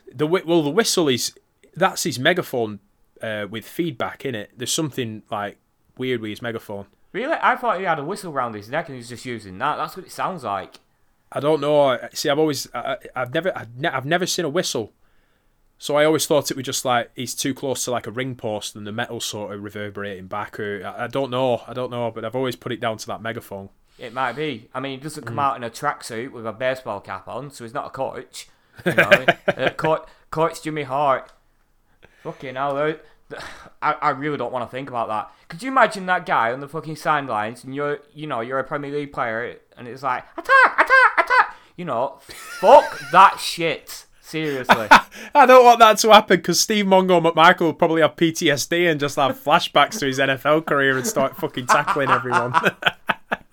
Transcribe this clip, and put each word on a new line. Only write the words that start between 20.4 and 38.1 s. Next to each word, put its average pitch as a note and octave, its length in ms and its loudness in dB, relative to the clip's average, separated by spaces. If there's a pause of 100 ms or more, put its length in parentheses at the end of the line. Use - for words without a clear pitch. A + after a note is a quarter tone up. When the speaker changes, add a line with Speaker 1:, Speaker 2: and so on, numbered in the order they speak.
Speaker 1:
Or G2+ 260 -8
I, - 180 -10
I - 40 -4
don't C3+ 220 -4
know, B2 360 0
I A#2 60 -14
don't B2 180 -8
know, A#2+ 200 -4
but A2 140 -10
I've A2+ 120 -6
always C3 200 -4
put A#2+ 160 -10
it G#2+ 80 -8
down A2 180 -4
to - 100 -16
that G2 140 -10
megaphone. G#2 460 -10 (300)
Speaker 2:
It A2+ 140 -16
might B2 220 -4
be. C3+ 400 -8
I C3 60 -8
mean, C3+ 180 -8
he C3 40 -18
doesn't D3 220 -12
come A#2 120 -10
Speaker 1:
Mm. C#3+ 60 -2
Speaker 2:
out C3+ 140 0
in B2 80 -10
a A#2 60 -8
tracksuit B2+ 600 -8
with A#2 160 -12
a A2+ 60 -4
baseball B2 480 -4
cap F#2+ 260 -12
on, B2+ 240 -12
so - 140 -16
he's A#2 100 -12
not C#3+ 120 -8
a - 40 -16
coach. - 580 -10 (380)
You E3 80 0
know? D#3+ 360 4
Speaker 1:
<laughs> - 180 -4
Speaker 2:
Uh, C3+ 220 -2
co-, - 340 -2 (260)
coach D#3+ 320 -2
Jimmy D#3 220 -6
Hart. C3 480 0 (920)
Fucking C3+ 340 -12
hell, C#3 180 -2
though. D3+ 220 -2 (840)
I, D3 100 2
I D3 180 -2
really C#3+ 280 -4
don't A#2+ 140 -4
wanna B2 160 -4
think C3+ 200 -10
about A#2 200 -4
that. G#2+ 220 -4 (180)
Could E3+ 140 -16
you C4 80 -6
imagine A3 360 2
that F3+ 200 -2
guy B2 260 2
on C3+ 80 -6
the C#3 80 -12
fucking D#3 280 -10
sidelines, B2 680 -2
and C3 100 -12
you're, C#3+ 240 -4 (160)